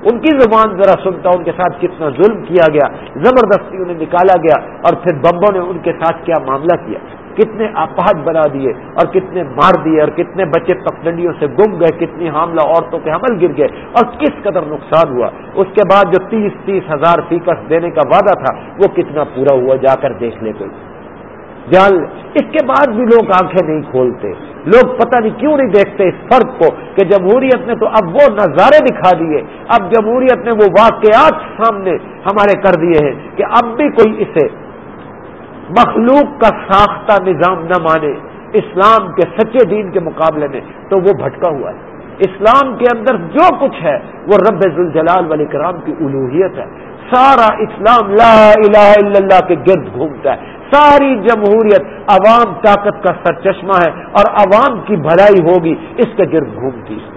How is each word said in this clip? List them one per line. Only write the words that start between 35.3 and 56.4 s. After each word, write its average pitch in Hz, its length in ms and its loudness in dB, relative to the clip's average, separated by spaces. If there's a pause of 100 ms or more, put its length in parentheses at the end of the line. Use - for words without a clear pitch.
مخلوق 240 720 2
کا - 320 0
ساختہ 202 500 2
نظام 170 420 -2
نہ 175 180 -2
مانے، 160 300 -2 (400)
اسلام 190 600 0
کے 175 100 -2 (160)
سچے 220 300 2
دین 202 220 -4
کے 180 100 -2
مقابلے 156 480 -4
میں، 135 120 -10 (280)
تو 196 80 0
وہ 185 280 0
بھٹکا 139 260 -4
ہوا 120 200 -6
ہے۔ 92 60 -12 (420)
اسلام 226 580 0
کے 240 220 0
اندر 226 180 -2
جو 220 440 0
کچھ 277 220 -4
ہے 147 160 -2 (280)
وہ 196 100 4 (140)
رب 180 100 -4 (140)
ذوالجلال 165 560 0
والاکرام 151 540 -4
کی 156 160 -8
الوہیت 139 580 -2
ہے۔ 120 60 -10 (480)
سارا 247 460 4
اسلام 214 520 0
لا 220 400 6
الہ 208 560 6
الا 202 160 2
اللہ 190 260 4
کے 175 60 2
گرد 156 400 0
گھومتا 135 380 -4
ہے، - 220 -10 (180)
ساری 285 420 6
جمہوریت 208 640 2 (280)
عوام 214 460 4
طاقت 202 480 0
کا 180 120 0 (100)
سرچشمہ 180 480 -2 (140)
ہے 151 40 0
اور - 400 0
عوام 208 500 2
کی 208 160 -4
بھلائی 180 460 4
ہوگی، 165 320 2 (220)
اس 240 100 2 (100)
کے 202 60 0
گرد 143 320 -2